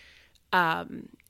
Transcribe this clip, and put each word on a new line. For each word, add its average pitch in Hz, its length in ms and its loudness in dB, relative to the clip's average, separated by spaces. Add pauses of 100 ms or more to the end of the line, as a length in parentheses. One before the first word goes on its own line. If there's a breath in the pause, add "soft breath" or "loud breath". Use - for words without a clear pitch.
(520 loud breath)
um, 175 560 0 (220)